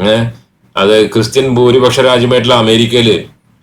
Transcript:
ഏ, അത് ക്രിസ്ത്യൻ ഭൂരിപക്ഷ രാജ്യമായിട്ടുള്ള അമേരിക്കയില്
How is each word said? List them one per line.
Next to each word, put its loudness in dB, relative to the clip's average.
ഏ, 0
അത് 2
ക്രിസ്ത്യൻ -2
ഭൂരിപക്ഷ 2
രാജ്യമായിട്ടുള്ള 0
അമേരിക്കയില് 0